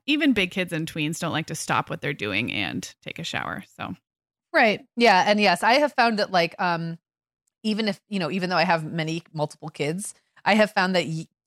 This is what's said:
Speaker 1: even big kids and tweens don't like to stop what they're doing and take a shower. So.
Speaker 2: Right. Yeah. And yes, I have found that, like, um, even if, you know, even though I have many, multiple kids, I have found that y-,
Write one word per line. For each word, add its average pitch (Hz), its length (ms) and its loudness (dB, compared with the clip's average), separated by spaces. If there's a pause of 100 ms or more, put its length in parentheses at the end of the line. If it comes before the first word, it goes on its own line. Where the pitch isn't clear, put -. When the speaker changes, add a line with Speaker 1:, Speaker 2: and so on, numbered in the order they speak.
Speaker 1:
even 294 280 2
big 185 180 0
kids 180 220 -4
and 160 180 -4
tweens 156 280 -4
don't 170 120 -4
like 151 140 -4
to 160 100 -8
stop - 340 -4
what - 120 -8
they're 147 120 -4
doing 104 380 -4
and 95 500 -6
take - 180 -12
a 170 40 -10
shower. - 400 -8 (140)
So. - 180 -10 (580)
Speaker 2:
Right. 240 320 2 (100)
Yeah. 214 320 6
And 208 140 2
yes, 180 200 4
I 220 120 4
have 294 200 2
found 233 260 2
that, 190 120 -2
like, 175 260 2
um, 165 400 -2 (640)
even 214 240 -2
if, 196 120 -4 (100)
you 208 100 -4
know, 156 120 -2
even 185 180 -2
though 185 80 0
I 160 60 4
have 165 220 2
many, 160 380 -4 (100)
multiple 151 360 -6
kids, 160 440 -6 (320)
I 190 100 4
have 214 160 4
found 185 240 2
that 165 100 2
y-, 160 220 -6 (200)